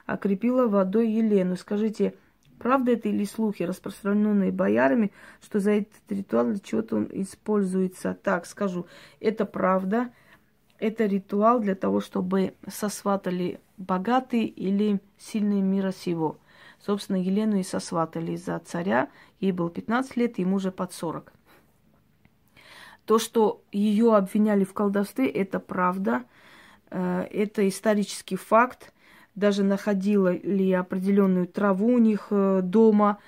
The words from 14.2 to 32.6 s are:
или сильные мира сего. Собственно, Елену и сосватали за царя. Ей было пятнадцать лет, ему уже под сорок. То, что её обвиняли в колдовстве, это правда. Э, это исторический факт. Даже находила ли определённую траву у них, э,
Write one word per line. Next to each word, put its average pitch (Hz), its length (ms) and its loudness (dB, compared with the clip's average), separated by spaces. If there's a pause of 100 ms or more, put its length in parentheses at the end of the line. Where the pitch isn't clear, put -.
или 202 540 -2 (160)
сильные 202 440 -2
мира 190 300 0
сего. 165 460 -4 (420)
Собственно, 202 360 -4
Елену 196 440 0
и 185 40 -2
сосватали 170 720 -4
за 175 240 -8
царя. 185 500 -2 (300)
Ей 190 140 0
было 170 160 -4
пятнадцать 233 480 -6
лет, 240 200 -2
ему 185 200 0
уже 190 120 -4
под 185 220 -8
сорок. - 400 -10 (1700)
То, 220 140 4
что 226 520 0
её 214 420 4
обвиняли 202 520 2
в - 80 -6
колдовстве, 208 540 0
это 190 320 -4
правда. 190 640 -2 (680)
Э, 180 420 -4
это 208 380 -2
исторический 202 640 -2
факт. - 580 0 (400)
Даже 202 300 0
находила 196 720 2
ли 190 380 0
определённую 185 760 2
траву 202 400 0
у 247 120 4
них, 220 320 2
э, 196 300 2